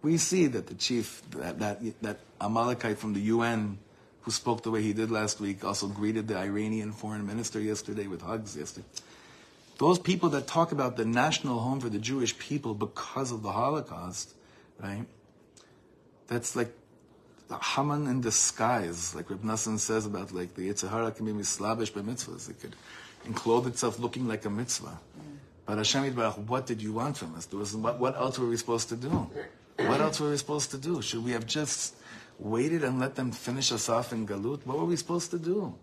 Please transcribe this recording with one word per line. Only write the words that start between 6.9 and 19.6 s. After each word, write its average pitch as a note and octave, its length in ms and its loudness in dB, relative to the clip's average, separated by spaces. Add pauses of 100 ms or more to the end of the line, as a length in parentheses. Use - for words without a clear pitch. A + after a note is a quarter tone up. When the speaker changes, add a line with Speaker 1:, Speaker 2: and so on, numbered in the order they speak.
Speaker 1:
foreign G#2 340 -6
minister G#2+ 360 -4
yesterday G#2 480 -2
with E2 140 -6
hugs G#2 340 -6
yesterday. - 320 -10 (920)
Those F3 220 8
people F3 300 4
that C#3 180 0
talk E3 240 4
about B2+ 240 2
the A2+ 80 2
national B2 560 4
home C3 180 2
for A#2+ 100 -2
the G#2 120 0
Jewish B2 360 0
people A#2+ 380 -2
because B2 560 -4
of A2 140 -4
the G2 80 -2
Holocaust, G#2 800 -2 (480)
right? G2+ 220 -6 (1200)
That's A#2+ 300 -4
like A#2 160 0 (760)
the - 100 -8
Haman D3 480 2
in B2+ 160 2
disguise, G#2+ 920 2
like E2 140 -8
Reb G2+ 140 -6
Nosson A2 360 0